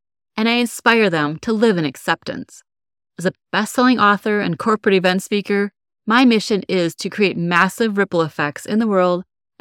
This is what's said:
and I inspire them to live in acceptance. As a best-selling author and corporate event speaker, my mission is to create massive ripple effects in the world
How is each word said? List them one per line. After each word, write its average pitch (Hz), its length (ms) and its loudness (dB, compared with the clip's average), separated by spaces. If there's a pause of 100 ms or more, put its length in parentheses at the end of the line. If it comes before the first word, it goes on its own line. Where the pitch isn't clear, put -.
(360)
and 220 140 0
I 233 60 2
inspire 233 540 2
them 156 340 -4
to 226 100 -2
live 214 240 2
in 156 80 -2
acceptance. - 760 -8 (560)
As 170 80 -6
a 185 60 0 (220)
best-selling 240 440 2
author 208 440 0
and 175 180 -4
corporate 214 360 0
event 185 280 0
speaker, 202 480 -2 (340)
my 240 200 4
mission 220 420 2
is 170 280 -2
to - 140 -8
create 190 280 0
massive 185 600 0
ripple 185 240 0
effects 151 440 -4
in 214 140 -2
the 226 80 0
world 180 360 0 (380)